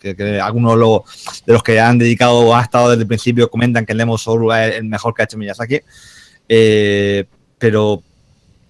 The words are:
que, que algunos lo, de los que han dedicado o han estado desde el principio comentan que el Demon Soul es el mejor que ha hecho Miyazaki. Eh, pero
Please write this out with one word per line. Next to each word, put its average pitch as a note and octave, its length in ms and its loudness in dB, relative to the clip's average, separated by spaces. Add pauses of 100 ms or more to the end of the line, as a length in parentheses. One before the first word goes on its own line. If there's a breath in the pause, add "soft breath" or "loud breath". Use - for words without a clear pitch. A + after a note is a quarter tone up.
que, G2 160 -12
que G2+ 240 -6
algunos A2+ 380 0
lo, A2 260 2 (400 loud breath)
de A#2 80 4
los A2+ 100 4
que A2+ 160 0
han A#2+ 200 4
dedicado A#2+ 400 2
o A#2 160 4
han A#2+ 80 2
estado A#2+ 260 0
desde A#2 140 2
el G#2 60 -6
principio A#2 420 0
comentan A#2 340 -2
que A2 80 -6
el A2 60 -4
Demon A#2 180 -2
Soul A2+ 380 -2
es A2 220 -2
el A2+ 80 -10
mejor A2 280 -6
que A2+ 100 -4
ha - 40 -2
hecho G#2+ 100 -12
Miyazaki. A2 440 -8 (680 soft breath)
Eh, G2+ 800 2 (320)
pero G#2+ 440 0 (680)